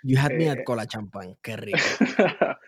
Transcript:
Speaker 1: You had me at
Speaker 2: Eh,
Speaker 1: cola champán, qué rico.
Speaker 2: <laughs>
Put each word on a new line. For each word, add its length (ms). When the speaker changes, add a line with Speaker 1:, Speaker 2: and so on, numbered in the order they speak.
Speaker 1:
You 160
had 140
me 160
at 100
Speaker 2:
Eh, 60
Speaker 1:
cola 200
champán, 560
qué 140
rico. 220
Speaker 2:
<laughs> 920